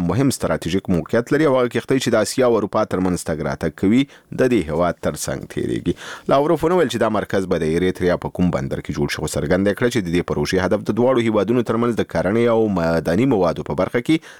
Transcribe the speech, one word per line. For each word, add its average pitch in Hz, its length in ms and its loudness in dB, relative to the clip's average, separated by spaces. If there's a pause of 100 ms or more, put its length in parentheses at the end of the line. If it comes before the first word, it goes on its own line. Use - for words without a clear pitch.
(100)
مهم 127 260 0
ستراتیژیک 85 600 -2
موقعیت 113 400 0
لري 147 140 2
او 131 60 2
هغه 123 180 0
کښتۍ 131 300 0
چې 113 120 2
د 104 120 2
اسیا 123 240 2
او 107 80 4
اروپا 104 340 0
ترمنځ 92 360 0
تګ 78 80 -4 (100)
راتګ 76 340 -4
کوي، 117 220 4
د - 500 -2
دې 80 160 0
هیواد 87 380 0
تر 73 160 -4
څنګ - 320 -8
تېرېږي. - 380 -2 (400)
لاوروف 156 340 2
ونه 185 100 2
ویل 127 160 0
چې 117 120 0
دا 110 120 0
مرکز 92 360 -2
به 80 120 0
د 78 80 2
ایریتریا 87 540 0
په - 100 -10
کوم 90 160 2
بندر 67 320 -6
کې 76 140 -4
جوړ 71 160 -2
شي، - 100 -8
خو - 80 -8
څرګنده 90 480 0
کړه 123 80 2
چې 120 160 0
د - 80 -4
دې 87 160 0
پروژې 92 400 0
هدف 107 180 0
د 110 140 0
دواړو 123 260 2
هیوادونو 110 440 0
ترمنځ 113 300 0
د - 120 -6
کرنې 113 420 2
او 110 220 2
معدني 82 560 0
موادو 80 380 0
په 78 100 -2
برخه - 160 -2
کې 123 120 -2 (300)